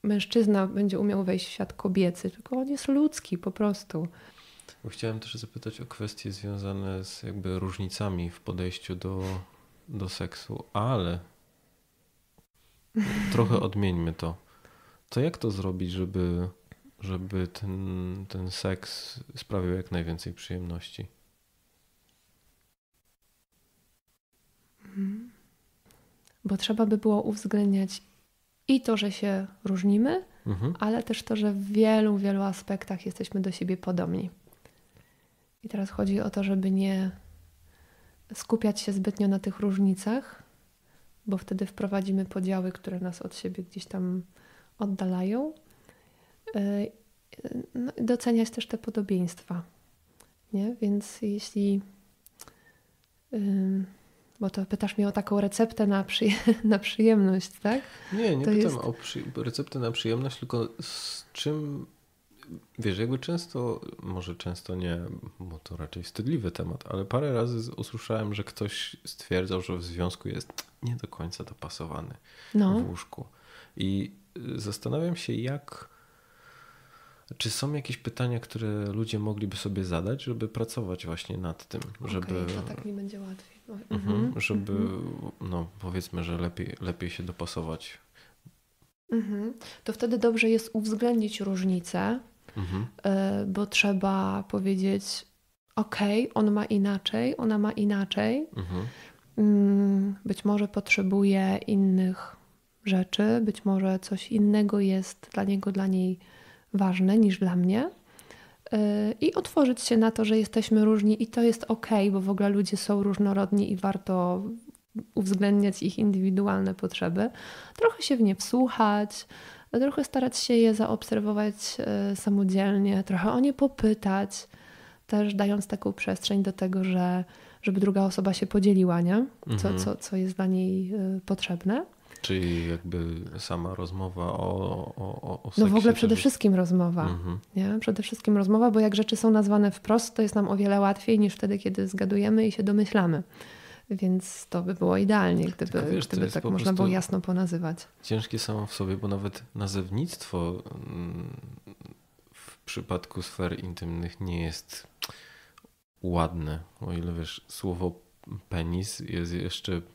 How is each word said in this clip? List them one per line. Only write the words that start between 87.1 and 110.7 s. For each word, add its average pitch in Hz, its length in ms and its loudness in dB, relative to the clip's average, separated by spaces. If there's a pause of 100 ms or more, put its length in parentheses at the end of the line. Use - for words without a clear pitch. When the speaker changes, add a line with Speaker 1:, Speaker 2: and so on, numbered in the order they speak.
Speaker 2:
dopasować. 85 720 -8 (1120)
Speaker 1:
Mhm. 208 420 -2 (300)
To 220 100 -6
wtedy 240 240 0
dobrze 226 320 4
jest 226 240 2
uwzględnić 214 680 0
różnice, 190 760 0 (380)
Speaker 2:
Mhm. 95 280 -2 (580)
Speaker 1:
y, - 20 -2
bo 202 200 -2
trzeba 196 800 0
powiedzieć, 196 800 -2 (500)
okej, 214 580 0
on 214 180 4
ma 208 140 2
inaczej, 208 720 0
ona 220 200 2
ma 208 140 2
inaczej. 208 760 0 (100)
Speaker 2:
Mhm. 92 280 -4 (540)
Speaker 1:
Mm, 202 760 4 (100)
być - 200 -4
może 208 220 2
potrzebuje 196 1000 2
innych 190 680 2 (500)
rzeczy, 208 560 2
być 208 240 -2
może 190 340 2
coś - 320 -6
innego 208 480 4
jest 190 540 0
dla 196 100 -2
niego, 196 280 0
dla 190 160 0
niej 185 320 2 (540)
ważne 190 440 4
niż 202 220 6
dla 180 160 2
mnie. 196 340 2 (840)
Y, 220 40 2 (440)
i 302 120 2
otworzyć 254 480 2
się 233 160 4
na 220 140 6
to, 226 140 0
że 220 120 4
jesteśmy 214 480 4